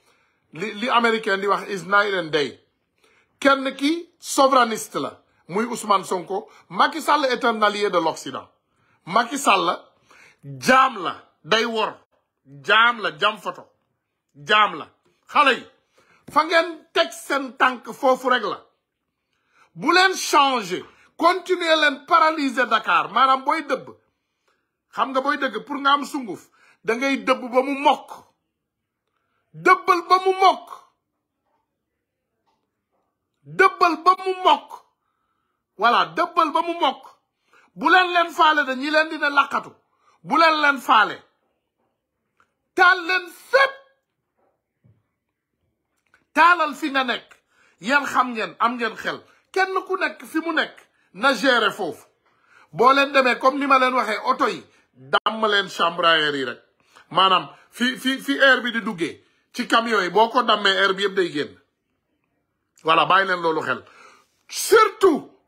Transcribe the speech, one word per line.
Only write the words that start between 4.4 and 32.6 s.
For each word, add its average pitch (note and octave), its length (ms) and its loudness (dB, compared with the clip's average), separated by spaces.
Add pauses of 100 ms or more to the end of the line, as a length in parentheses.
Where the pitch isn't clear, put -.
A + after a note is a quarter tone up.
la, B2+ 140 -6 (360)
muy G3 160 -2
Ousmane G#3+ 400 -2
Sonko. F#3 440 -8 (220)
Macky C4+ 300 -2
Sall D4 260 0
est B3 180 -4
un A3 180 -2
allié G#3 280 0
de F3+ 80 0
l'Occident. C#3+ 500 -6 (580)
Macky A#3 320 -2
Sall F#3+ 400 0 (800)
jaam B3+ 440 2
la, D3 120 -6 (300)
day G#3+ 200 0
wor. A3 300 -4 (680)
Jaam A3+ 360 2
la, E3 160 -6
jaam G#3 220 -2
photo. F3 260 -12 (720)
Jaam G3 440 0
la. A#2 100 -14 (420)
Xale C#4 240 2
yi, G3 100 -8 (680)
fa D4 120 2
ngeen E4 360 -2 (120)
teg E4 200 0
seen C#4 440 -6
tànk B3+ 360 -2
foofu C4 360 0
rek B3 140 0
la. F3+ 160 -8 (1160)
Bu A3+ 200 -2
leen F#4 220 4
changer. A#3+ 640 0 (380)
Continuer F4 560 2
leen D4 200 0 (100)
paralyser D#4 600 0
Dakar. F#3 460 0
Maanaam C4 320 2
booy D#4 240 -2
dëbb. D3+ 180 -6 (1080)
Xam A#3+ 180 -2
nga C4 80 -2
booy C#4+ 160 -2
dëgg C4 280 -4
pour C#4+ 160 -10
nga C#4 120 2
am C#4+ 120 0
sunguf, A#3 420 -10 (380)
da A3+ 100 -2
ngay C4+ 300 -2
dëbb C4 180 0 (100)
ba B3+ 100 2
mu C#4 160 -4
mokk. C#4+ 320 2 (1400)
Dëbbal F4 520 2
ba F#4 180 4
mu F#4+ 160 2
mokk. F#4 280 2 (2750)